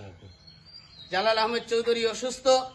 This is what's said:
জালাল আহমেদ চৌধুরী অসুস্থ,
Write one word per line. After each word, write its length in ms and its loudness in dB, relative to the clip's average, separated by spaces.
জালাল 260 2
আহমেদ 260 0
চৌধুরী 420 0
অসুস্থ, 420 -6